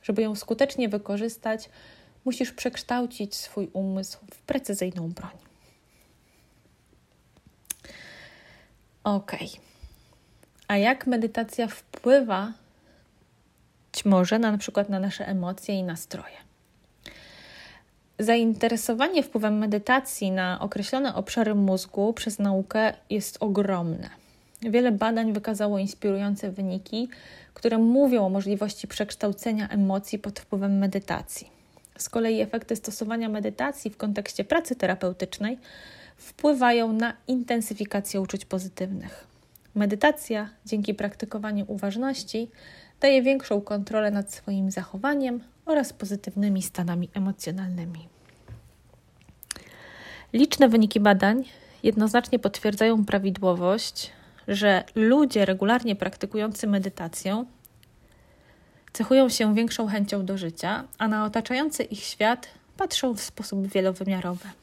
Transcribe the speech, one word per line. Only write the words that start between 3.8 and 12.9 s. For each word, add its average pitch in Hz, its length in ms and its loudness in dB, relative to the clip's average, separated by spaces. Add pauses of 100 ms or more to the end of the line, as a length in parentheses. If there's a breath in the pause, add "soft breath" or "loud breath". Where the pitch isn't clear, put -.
w - 80 -20
precyzyjną 185 680 -4
broń. 175 220 -12 (3750 loud breath)
Okej. 196 460 -2 (1160 soft breath)
A 208 80 2
jak 240 300 2
medytacja 226 640 -2
wpływa 226 840 2 (1400 soft breath)